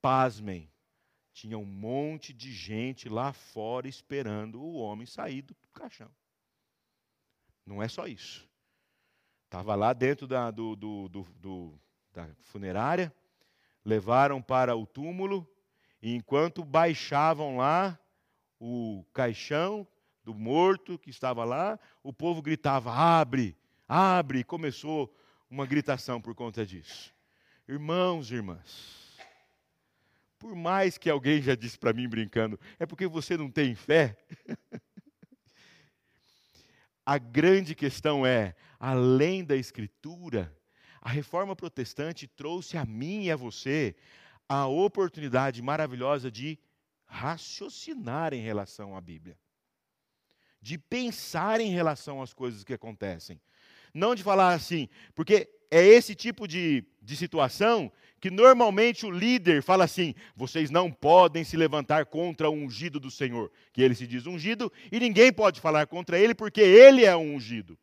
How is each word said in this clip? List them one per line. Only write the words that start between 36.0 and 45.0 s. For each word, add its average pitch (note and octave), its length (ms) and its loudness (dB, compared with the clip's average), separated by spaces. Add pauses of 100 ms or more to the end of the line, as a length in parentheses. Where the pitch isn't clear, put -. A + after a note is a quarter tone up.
A C#3+ 120 0
grande D#3 560 2
questão C#3+ 520 -2
é, A2+ 280 2 (240)
além C3 640 2
da D3 140 -2
Escritura, B2 960 -8 (480)
a - 80 -12
reforma F3 460 -6
protestante D3+ 720 -12
trouxe E3+ 500 -12
a D3 60 -6
mim C#3 400 -8
e F3 80 -4
a D3+ 60 -2
você B2 580 -6 (540)
a C#3 180 -2
oportunidade C#3+ 960 -2